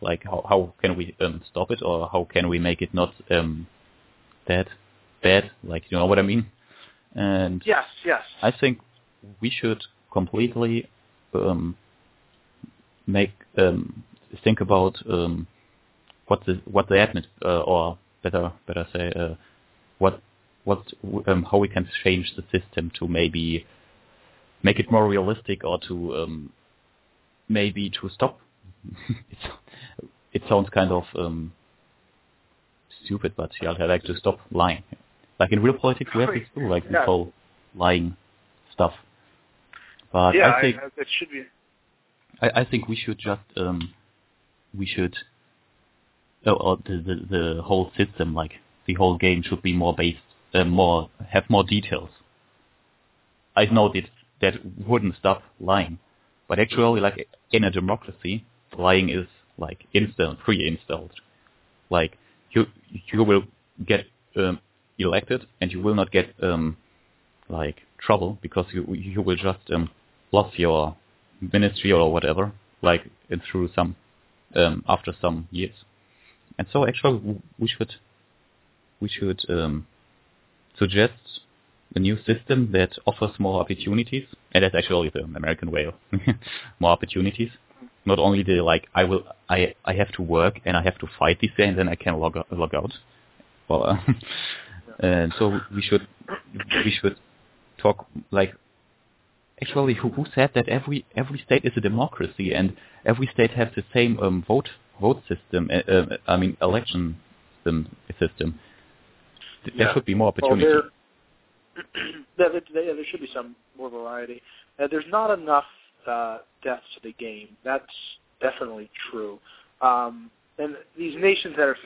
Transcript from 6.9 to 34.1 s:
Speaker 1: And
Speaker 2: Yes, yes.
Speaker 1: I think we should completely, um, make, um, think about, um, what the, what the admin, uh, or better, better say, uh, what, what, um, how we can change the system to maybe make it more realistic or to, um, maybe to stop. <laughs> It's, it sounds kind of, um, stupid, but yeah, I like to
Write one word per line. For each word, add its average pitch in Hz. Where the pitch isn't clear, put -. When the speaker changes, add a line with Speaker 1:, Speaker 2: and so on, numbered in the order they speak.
Speaker 1:
And 95
Speaker 2:
Yes, 208
yes. 143
Speaker 1:
I -
think 127
we 113
should 113
completely, 117
um, 90
make, 98
um, -
think 110
about, 95
um, 85
what -
the, 92
what 98
the 98
admin, 98
uh, 87
or 85
better, 87
better 87
say, 87
uh, 82
what, 95
what, 101
um, 92
how 101
we 101
can 92
change 92
the 92
system 85
to 90
maybe 82
make 101
it 113
more 110
realistic 98
or 87
to, 92
um, 80
maybe 101
to 98
stop. -
<laughs> -
It's, -
it -
sounds 98
kind 92
of, 87
um, 82
stupid, -
but 80
yeah, 85
I 85
like 87
to 87